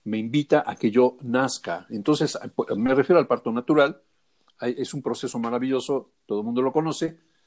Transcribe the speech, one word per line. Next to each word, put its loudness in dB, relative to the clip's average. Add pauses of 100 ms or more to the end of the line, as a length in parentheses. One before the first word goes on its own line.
me -4
invita 0
a -6
que 0
yo 4
nazca. -4
Entonces, 0 (400)
me 2
refiero 6
al 2
parto 0
natural. 2 (580)
Hay, -4
es -6
un -6
proceso -6
maravilloso, -2 (160)
todo -2
el -4
mundo -2
lo 0
conoce, -4 (160)